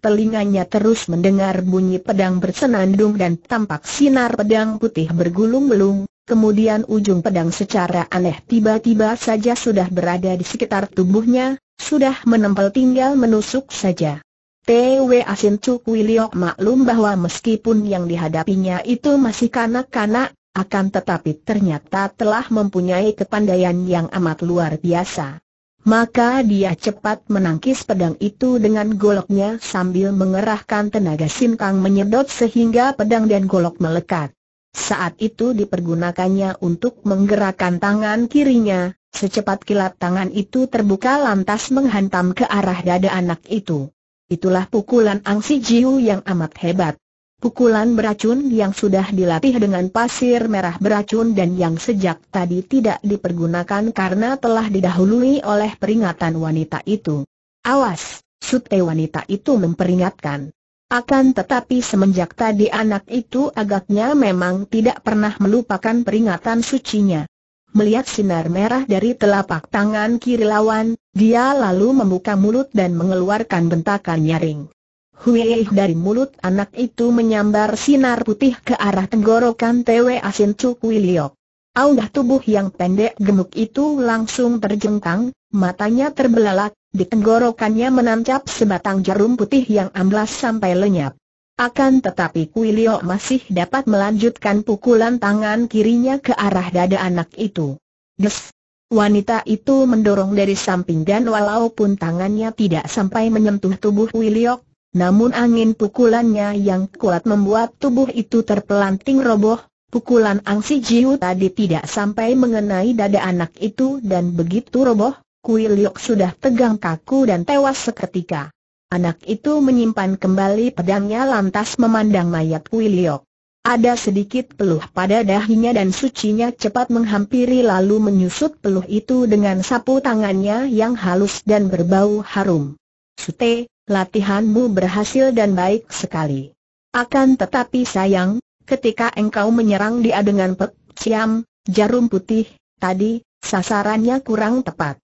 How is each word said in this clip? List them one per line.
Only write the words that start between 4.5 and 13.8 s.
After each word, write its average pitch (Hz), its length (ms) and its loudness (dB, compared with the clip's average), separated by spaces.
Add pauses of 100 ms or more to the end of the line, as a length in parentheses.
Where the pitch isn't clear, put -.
putih 160 320 -2
bergulung-gulung, 196 880 2 (240)
kemudian 214 640 2
ujung 202 320 2
pedang 175 320 -2
secara 180 560 -2
aneh 180 320 -2
tiba-tiba 220 720 2
saja 233 400 -2
sudah 202 320 0
berada 180 480 -2
di 180 80 -4
sekitar 202 480 -4
tubuhnya, 233 640 0 (240)
sudah 269 480 0
menempel 202 480 2
tinggal 262 400 2
menusuk 233 560 0
saja. 165 480 -2 (500)